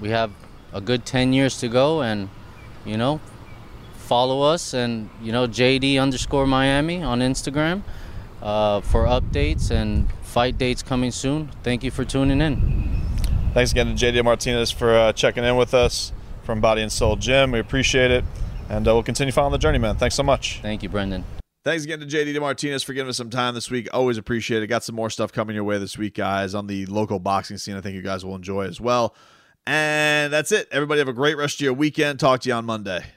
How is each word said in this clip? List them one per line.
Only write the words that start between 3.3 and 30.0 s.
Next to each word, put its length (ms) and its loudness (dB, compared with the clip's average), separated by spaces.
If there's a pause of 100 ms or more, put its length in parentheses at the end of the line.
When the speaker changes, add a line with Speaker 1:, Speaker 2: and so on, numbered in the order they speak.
Speaker 1:
follow 480 2
us 320 2
and, 340 -2 (140)
you 100 -4
know, 140 2
J 320 2
D 200 2
underscore 480 0
Miami 560 2
on 180 0
Instagram, 600 0 (600)
uh, 380 2
for 240 4
updates 680 2
and 380 2 (140)
fight 360 0
dates 240 0
coming 300 0
soon. 380 -2 (120)
Thank 220 -2
you 60 -2
for 140 -4
tuning 360 2
in. 600 2 (540)
Speaker 2:
Thanks 180 4
again 140 4
to 80 0
J 180 2
D 100 4
Martinez 480 2
for, 240 4
uh, 180 6
checking 320 2
in 120 4
with 160 4
us 400 2 (300)
from 180 -2
Body 220 4
and 80 -4
Soul 240 2
Gym. 380 2
We 80 2
appreciate 500 2
it, 140 4 (440)
and, 200 2
uh, 60 6
we'll 100 2
continue 260 0
following 220 2
the 60 0
journey, 200 2
man. 160 2
Thanks 220 0
so 80 0
much. 380 0
Speaker 1:
Thank 200 -6
you, 60 -8
Brendan. 360 -4 (380)
Speaker 2:
Thanks 220 -2
again 160 -8
to 60 -14
J 180 0
D 160 -4
Martinez 420 -4
for 100 -8
giving 180 -4
us 60 -6
some 140 -8
time 240 -2
this 160 -8
week. 220 -4
Always 260 2
appreciate 440 -2
it. 40 -4
Got 160 -2
some 140 -10
more 140 -4
stuff 220 -4
coming 220 -4
your 80 -4
way 160 0
this 180 -6
week, 180 -6
guys, 400 -2
on 120 -6
the 200 -6
local 340 -2
boxing 380 -2
scene. 180 -10
I 40 -8
think 140 -10
you 80 -10
guys 220 -6
will 100 -8
enjoy 320 -4
as 140 -10
well. 340 0 (500)
And 680 0